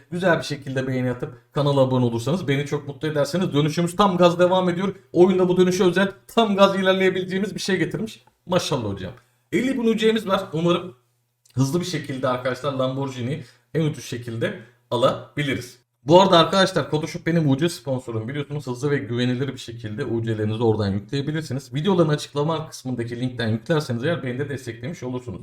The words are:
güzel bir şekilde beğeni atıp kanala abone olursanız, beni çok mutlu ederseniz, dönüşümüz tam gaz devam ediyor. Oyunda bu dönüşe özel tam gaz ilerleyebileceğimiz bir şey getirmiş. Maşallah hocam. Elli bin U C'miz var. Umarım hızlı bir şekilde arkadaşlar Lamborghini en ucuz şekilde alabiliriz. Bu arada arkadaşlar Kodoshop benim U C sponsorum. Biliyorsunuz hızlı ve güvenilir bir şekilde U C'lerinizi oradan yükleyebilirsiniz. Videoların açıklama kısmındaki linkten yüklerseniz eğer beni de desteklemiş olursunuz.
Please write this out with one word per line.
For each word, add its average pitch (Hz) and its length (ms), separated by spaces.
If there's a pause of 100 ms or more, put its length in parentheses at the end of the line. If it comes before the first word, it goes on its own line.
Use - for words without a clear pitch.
(100)
güzel 175 260
bir 135 60
şekilde 131 440
beğeni 127 240
atıp - 420
kanala 143 280
abone 127 240
olursanız, 117 420
beni 139 180
çok 143 220
mutlu - 200
ederseniz, 147 460
dönüşümüz 156 420
tam 190 220
gaz 170 220
devam 180 300
ediyor. 180 260 (180)
Oyunda 185 360
bu 175 80
dönüşe 185 260
özel 185 280 (160)
tam 208 280
gaz 196 200
ilerleyebileceğimiz 190 800
bir - 40
şey 190 180
getirmiş. 160 480 (200)
Maşallah 151 440
hocam. 92 240 (380)
Elli 247 260
bin 226 100
U 226 100
C'miz 220 300
var. 190 160 (100)
Umarım 175 420 (600)
hızlı 135 240
bir 180 60
şekilde 131 420
arkadaşlar 127 460
Lamborghini 131 680 (300)
en 160 80
ucuz 151 240
şekilde 120 580 (280)
alabiliriz. 123 880 (240)
Bu 170 180
arada 180 180
arkadaşlar 175 500
Kodoshop 151 360
benim 165 240
U 135 80
C 170 120
sponsorum. 120 580
Biliyorsunuz 143 400
hızlı 123 240
ve 139 60
güvenilir 123 500
bir 110 100
şekilde 113 480
U 117 180
C'lerinizi 110 400
oradan 107 240
yükleyebilirsiniz. 139 840
Videoların 165 360
açıklama 151 600
kısmındaki 120 500
linkten 123 280
yüklerseniz 120 560
eğer 160 200
beni 123 160
de 147 100
desteklemiş 127 540
olursunuz. 123 380